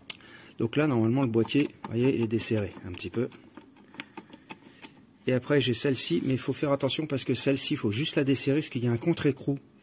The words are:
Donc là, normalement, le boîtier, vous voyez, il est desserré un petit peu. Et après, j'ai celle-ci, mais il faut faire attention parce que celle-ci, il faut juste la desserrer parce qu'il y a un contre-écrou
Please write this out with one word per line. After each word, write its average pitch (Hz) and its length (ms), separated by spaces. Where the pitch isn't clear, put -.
Donc 113 180
là, 151 100
normalement, 120 360
le 135 60
boîtier, 113 360
vous - 240
voyez, 123 260
il 117 80
est 113 60
desserré 107 440
un 92 60
petit 90 180
peu. 117 180
Et 127 80
après, 139 260
j'ai 123 140
celle-ci, 143 500
mais 131 80
il 127 60
faut 131 160
faire 147 180
attention 139 340
parce 135 180
que 131 100
celle-ci, 139 400
il - 20
faut 110 160
juste 131 240
la 147 80
desserrer 139 360
parce 151 100
qu'il 117 120
y 123 60
a - 20
un 117 60
contre-écrou 143 640